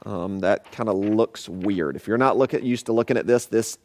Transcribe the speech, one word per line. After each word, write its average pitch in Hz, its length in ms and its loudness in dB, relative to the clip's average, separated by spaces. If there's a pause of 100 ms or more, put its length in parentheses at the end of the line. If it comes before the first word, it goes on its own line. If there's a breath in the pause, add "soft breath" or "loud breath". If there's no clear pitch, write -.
Um, 98 360 -6
that 95 320 0
kinda 110 200 -2
looks 107 560 0
weird. 90 460 -2
If - 140 -10
you're 110 100 0
not 127 180 4
looking, 131 280 0
used 120 220 -2
to 117 60 -2
looking 120 240 2
at - 120 0
this, 120 180 2
this - 380 -2